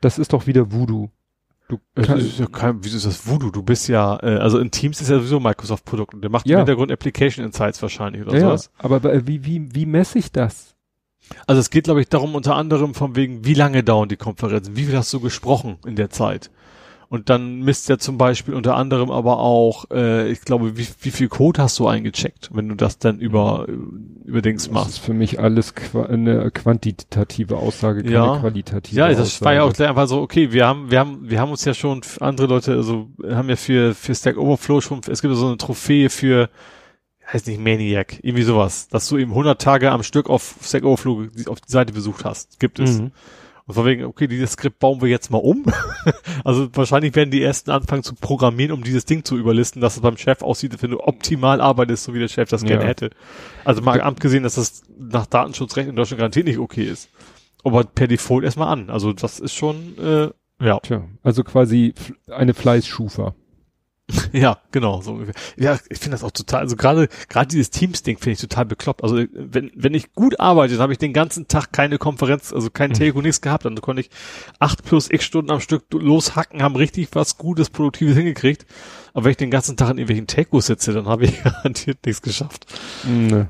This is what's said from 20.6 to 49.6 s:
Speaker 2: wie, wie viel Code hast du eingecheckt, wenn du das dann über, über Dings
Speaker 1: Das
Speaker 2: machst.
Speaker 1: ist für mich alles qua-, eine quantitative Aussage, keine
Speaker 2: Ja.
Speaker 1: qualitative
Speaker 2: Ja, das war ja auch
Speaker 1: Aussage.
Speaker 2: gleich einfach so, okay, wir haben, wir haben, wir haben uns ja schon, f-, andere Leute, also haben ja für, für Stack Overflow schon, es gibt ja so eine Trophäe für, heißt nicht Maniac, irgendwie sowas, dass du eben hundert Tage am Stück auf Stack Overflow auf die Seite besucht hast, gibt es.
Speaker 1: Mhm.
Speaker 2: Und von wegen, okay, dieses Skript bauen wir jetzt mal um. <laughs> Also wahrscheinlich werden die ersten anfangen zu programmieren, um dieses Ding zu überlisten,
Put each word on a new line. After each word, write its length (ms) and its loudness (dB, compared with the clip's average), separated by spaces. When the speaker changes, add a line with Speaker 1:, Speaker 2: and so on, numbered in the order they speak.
Speaker 2:
wie, 80 -4
wie 80 -4
viel 180 0
Code 340 2
hast 160 2
du 80 2
eingecheckt, 680 -4
wenn 160 -4
du 40 -4
das 240 -2
dann 200 0
über, 480 0
über 160 -2
Dings 240 0
Speaker 1:
Das 80 -8
Speaker 2:
machst. 160 0
Speaker 1:
ist 100 -10
für 140 -4
mich 260 0
alles 360 2
qua-, 320 -4
eine 440 2
quantitative 1080 -2
Aussage, 440 -2
keine 120 -2
Speaker 2:
Ja. 240 4
Speaker 1:
qualitative 600 -4
Speaker 2:
Ja, 140 6
das 300 0
war 100 4
ja 80 6
auch 60 4
Speaker 1:
Aussage. 100 2
Speaker 2:
gleich 140 2
einfach 180 2
so, 140 0
okay, 300 2
wir 140 6
haben, 240 0
wir 100 6
haben, 280 -4
wir 100 0
haben 120 0
uns 160 -6
ja 80 0
schon, 260 -2
f-, 220 -16
andere 240 0
Leute, 260 2
also 380 -2
haben 200 -2
ja 60 2
für, 380 2
für 200 -4
Stack 240 0
Overflow 420 2
schon, 260 -8
es 140 -6
gibt 140 0
ja 40 0
so 100 0
eine 100 -4
Trophäe 500 2
für, 400 2
heißt 160 -4
nicht 140 -8
Maniac, 600 -2
irgendwie 220 0
sowas, 440 2
dass 220 -2
du 80 2
eben 160 0
hundert 260 2
Tage 320 4
am 100 0
Stück 280 0
auf 320 0
Stack 220 -2
Overflow 420 0
auf 120 -8
die 100 -18
Seite 220 2
besucht 320 -6
hast, 340 -10
gibt 200 0
es. 220 2
Speaker 1:
Mhm. 100 -4
Speaker 2:
Und 100 -14
von 120 2
wegen, 180 2
okay, 220 -4
dieses 280 -2
Skript 260 -4
bauen 200 2
wir 80 2
jetzt 220 0
mal 80 2
um. 300 2
<laughs> 760 -2
Also 300 0
wahrscheinlich 400 2
werden 160 4
die 100 2
ersten 300 -2
anfangen 320 -2
zu 140 -12
programmieren, 560 0
um 100 -6
dieses 220 -2
Ding 200 0
zu 140 -4
überlisten, 420 2